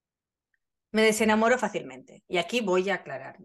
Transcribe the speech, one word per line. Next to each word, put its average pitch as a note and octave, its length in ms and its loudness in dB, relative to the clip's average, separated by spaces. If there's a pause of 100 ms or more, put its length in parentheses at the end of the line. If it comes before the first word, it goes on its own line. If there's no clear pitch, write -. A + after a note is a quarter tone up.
(920)
me G#3+ 100 2
desenamoro A3 560 4
fácilmente. C#3 680 -8
Y F3 120 -2
aquí A3+ 240 -2
voy F#3 260 0
a F#3+ 60 0
aclarar. C3+ 500 -12